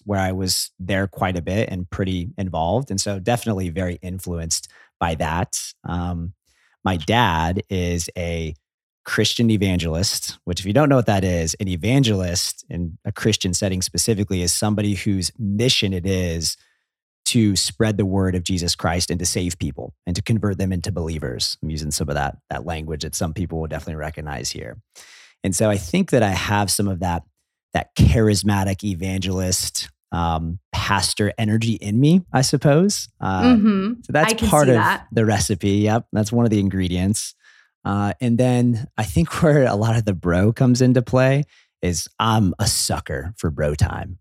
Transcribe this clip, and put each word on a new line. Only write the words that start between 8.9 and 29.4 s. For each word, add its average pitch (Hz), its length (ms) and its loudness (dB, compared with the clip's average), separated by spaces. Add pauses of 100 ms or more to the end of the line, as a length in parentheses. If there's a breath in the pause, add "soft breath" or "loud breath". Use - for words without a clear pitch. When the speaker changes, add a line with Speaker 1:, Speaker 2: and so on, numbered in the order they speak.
Speaker 1:
Christian 113 460 0
evangelist, 90 920 0
which 87 160 -4
if - 60 -6
you 101 60 0
don't 143 160 4
know 139 80 6
what 113 100 2
that 98 180 2
is, 85 300 0
an 101 140 -6
evangelist 95 1040 0
in 85 340 -6
a 101 80 -6
Christian 101 400 0
setting 92 300 -2
specifically 95 600 -2
is 87 100 0
somebody 104 420 0
whose 95 440 -2
mission 104 540 0
it 90 140 -4
is 87 500 -2 (680)
to 104 320 2
spread 107 400 0
the 101 100 2
word 92 280 0
of 90 80 -2
Jesus 87 320 -2
Christ 85 360 -2
and 85 80 -2
to 85 80 -4
save 90 320 -2
people 69 360 -8 (120)
and 87 100 -2
to - 60 -4
convert 104 360 0
them 95 140 -2
into 92 200 -4
believers. 78 720 -4
I'm 80 80 -4
using 76 200 -4
some 76 180 -4
of 76 60 -2
that, 71 220 -4 (140)
that 69 160 -8
language 78 360 -8
that 78 120 -8
some 82 180 -4
people 82 280 -4
will 80 80 -6
definitely 78 280 -8
recognize 76 540 -8
here. - 280 -12 (640 soft breath)
And 95 100 0
so 110 140 2
I 104 80 2
think 175 340 -2
that 127 120 4
I 101 80 2
have 101 400 0
some 104 180 0
of 90 120 -4
that, 87 240 -4 (500)
that - 220 -4
charismatic 101 880 4
evangelist, 92 1040 -4 (240)